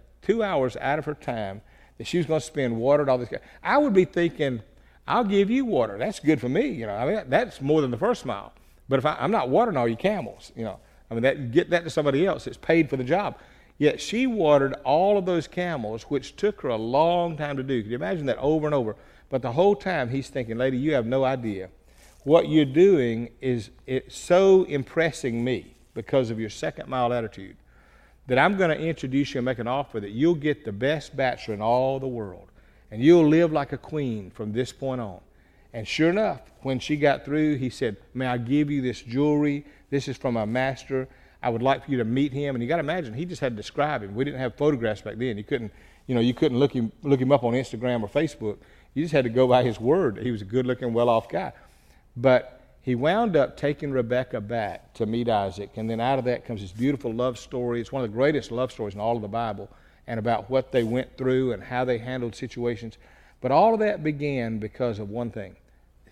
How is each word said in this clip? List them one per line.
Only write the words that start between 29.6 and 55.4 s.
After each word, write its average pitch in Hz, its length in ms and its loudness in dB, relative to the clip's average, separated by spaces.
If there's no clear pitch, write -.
offer 131 320 -4
that 101 120 -8
you'll 151 240 2
get 147 280 -2
the 110 80 -8
best 139 460 -4
bachelor 123 380 -2
in 101 60 -6
all 131 380 2
the 135 80 -6
world, 101 420 -10
and 107 100 -8
you'll 160 260 8
live 160 240 6
like 143 220 -2
a 135 40 -4
queen 117 520 -6
from 104 240 -8
this 123 180 -2
point 131 300 -6
on." 95 180 -10
And 113 120 -10
sure 160 240 2
enough, 202 300 0
when 135 180 -4
she 151 160 -4
got 143 300 2
through, 151 300 0
he 127 140 -2
said, 110 280 -4
"May 127 140 -4
I 123 100 -2
give 143 340 0
you 143 100 -2
this 127 200 -4
jewelry? 143 640 0
This 143 180 -2
is 135 80 -6
from 123 200 -2
my 110 100 0
master. 131 640 -2
I - 80 -2
would 113 120 -2
like 131 220 2
for 143 80 -8
you 131 60 2
to 117 80 0
meet 131 260 0
him." 139 240 -4
And 120 80 -4
you 120 60 -4
gotta 170 100 0
imagine, 147 340 -6
he 147 120 -6
just 180 160 -10
had 127 100 -2
to 113 60 -8
describe 143 440 -4
him. 101 140 -10
We 127 80 0
didn't 139 160 -6
have 123 160 -4
photographs 117 460 0
back 107 160 -10
then. 117 200 -4
You 107 60 -8
couldn't, 120 300 -6
you 131 80 0
know, 120 60 4
you 120 120 4
couldn't 127 240 0
look 135 140 4
him, 117 300 -2
look 139 180 4
him 131 140 2
up 131 100 4
on 117 100 0
Instagram 123 480 -4
or 104 60 -6
Facebook. 143 520 -4
You 143 100 -2
just 165 80 -6
had 139 140 4
to 120 40 -2
go 127 160 4
by 123 180 6
his 113 180 -2
word. 131 380 2
He 120 120 -4
was 107 100 -4
a 98 40 -12
good-looking, 123 480 -2
well-off 117 340 4
guy. - 240 -4
But 123 460 2
he 127 120 -2
wound 175 420 2
up 139 220 2
taking 147 340 -4
Rebecca 123 480 -2
back 104 540 -6
to 110 140 -2
meet 117 200 -2
Isaac, 101 500 0